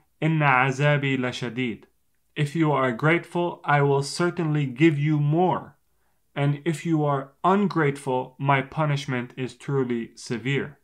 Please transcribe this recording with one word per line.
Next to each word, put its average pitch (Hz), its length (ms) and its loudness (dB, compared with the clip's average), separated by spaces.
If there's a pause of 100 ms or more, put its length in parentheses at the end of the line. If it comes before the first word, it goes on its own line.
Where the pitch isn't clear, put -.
(220)
إِنَّ 160 160 2
عَذَابِي 135 800 2
لَشَدِيدٌ. 120 680 -6 (520)
If 147 180 -2
you 156 180 2
are 131 200 2
grateful, 170 720 -2
I 143 180 4
will 139 200 4
certainly 156 640 -2
give 143 320 4
you 151 200 2
more. 151 580 0 (580)
And 143 300 0
if 165 200 -4
you 160 200 0
are 139 280 -2 (100)
ungrateful, 151 960 0
my 139 240 2
punishment 139 720 -4
is 123 180 -8
truly 123 600 -4
severe. 123 680 -6